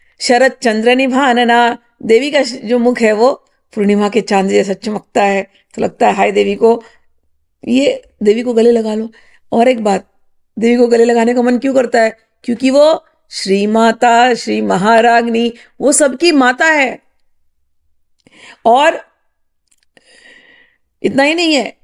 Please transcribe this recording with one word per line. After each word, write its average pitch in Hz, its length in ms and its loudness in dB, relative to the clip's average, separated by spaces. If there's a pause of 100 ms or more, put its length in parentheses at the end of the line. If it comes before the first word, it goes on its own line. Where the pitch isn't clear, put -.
(200)
शरद 254 320 2
चंद्र 233 440 0
निभानना, 240 800 0 (260)
देवी 240 280 0
का 285 100 0
जो 247 380 -4
मुख 240 220 0
है 214 120 2
वो 226 180 2 (440)
पूर्णिमा 202 340 0
के 208 120 -2
चांद 196 280 -2
जैसा 202 240 0
चमकता 208 500 -6
है, 196 240 -2 (280)
तो - 60 -8
लगता 208 260 -2
है 208 60 0
हाय 202 180 -2
देवी 202 240 -2
को, 233 280 0 (840)
ये 269 360 -2 (200)
देवी 214 200 0
को 247 100 -4
गले 226 180 2
लगा 220 240 -2
लो। 220 160 -8 (400)
और 233 160 2
एक 247 160 0
बात, 202 280 -4 (480)
देवी 233 160 2
को 247 120 2
गले 233 180 2
लगाने 233 280 0
का 247 80 -2
मन 247 160 0
क्यों 269 160 -4
करता 240 280 0
है? 220 160 -2 (260)
क्योंकि 240 260 -2
वो 294 360 2 (260)
श्री 202 360 -2
माता, 233 640 2
श्री 220 280 -6
महाराग्नी, 226 920 0 (280)
वो 254 100 0
सबकी 294 400 0
माता 262 340 0
है। 285 340 0 (1700)
और 285 360 2 (2000)
इतना 240 200 0
ही 302 120 0
नहीं 339 180 -2
है, 294 300 -4